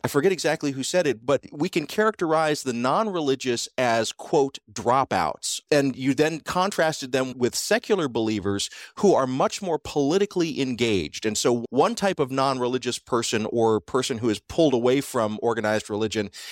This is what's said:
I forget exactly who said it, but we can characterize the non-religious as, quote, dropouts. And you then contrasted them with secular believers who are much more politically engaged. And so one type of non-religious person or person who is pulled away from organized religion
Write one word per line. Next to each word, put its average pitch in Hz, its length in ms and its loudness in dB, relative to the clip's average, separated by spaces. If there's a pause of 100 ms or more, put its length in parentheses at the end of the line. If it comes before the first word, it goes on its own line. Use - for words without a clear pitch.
I - 20 -2
forget 147 240 2
exactly 156 400 -2
who 131 140 -6
said 180 200 0
it, 120 220 -2
but 135 240 0
we 151 180 -4
can 156 180 -2
characterize 160 760 0
the 131 100 -2
non-religious 135 1040 0
as, 117 360 2
quote, - 480 0 (120)
dropouts. 113 960 0
And 139 280 2
you 131 180 0
then 156 240 2
contrasted 165 720 -2
them 131 260 -2
with 123 200 0
secular 202 500 0
believers 107 640 -2 (280)
who 185 160 6
are 131 120 4
much 143 340 -2
more 165 200 -2
politically 165 800 0
engaged. 110 680 -2
And 107 100 -2
so 120 340 0
one 170 260 2
type 190 240 -2
of 131 100 -2
non-religious 127 720 -2
person 113 500 -2
or 113 300 2
person 127 380 -2
who 117 100 0
is 104 100 0
pulled 151 360 2
away 123 260 2
from 107 420 -2
organized 107 480 0
religion 104 400 -2 (220)